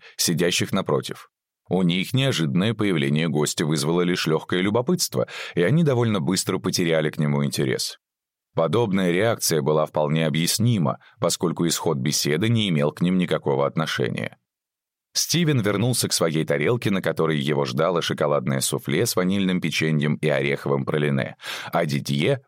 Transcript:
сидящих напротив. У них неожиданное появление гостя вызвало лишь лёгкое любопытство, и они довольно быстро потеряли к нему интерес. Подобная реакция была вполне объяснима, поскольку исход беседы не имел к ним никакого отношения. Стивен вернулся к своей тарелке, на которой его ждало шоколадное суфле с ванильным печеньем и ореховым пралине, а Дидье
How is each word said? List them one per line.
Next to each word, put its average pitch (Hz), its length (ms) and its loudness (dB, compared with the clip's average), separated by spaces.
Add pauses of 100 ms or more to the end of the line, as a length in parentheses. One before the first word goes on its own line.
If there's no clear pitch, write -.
(160)
сидящих 87 560 0
напротив. 82 580 -4 (400)
У 95 140 2
них 87 300 0
неожиданное 107 600 0
появление 82 540 0
гостя 76 380 0
вызвало 78 380 0
лишь 87 220 -2
лёгкое 80 360 0
любопытство, 117 680 0 (260)
и 82 80 0
они 139 220 4
довольно 117 380 2
быстро 92 380 -2
потеряли 80 500 2
к - 80 -10
нему 71 260 0
интерес. 67 560 -2 (560)
Подобная 95 560 2
реакция 90 500 0
была 76 240 2
вполне 76 400 0
объяснима, 82 760 0 (200)
поскольку 85 480 0
исход 80 300 0
беседы 73 500 0
не 110 220 2
имел 76 240 2
к - 80 -6
ним 90 160 2
никакого 76 500 0
отношения. 65 680 -4 (800)
Стивен 156 440 2
вернулся 104 460 2
к - 60 -4
своей 78 320 2
тарелке, 92 460 0
на 95 100 0
которой 80 360 0
его 71 280 0
ждало 80 360 0
шоколадное 71 600 0
суфле 71 440 0
с - 100 -2
ванильным 92 440 0
печеньем 76 560 0
и 78 120 -2
ореховым 69 580 0
пралине, 71 520 -2 (340)
а 85 140 0
Дидье 71 640 -2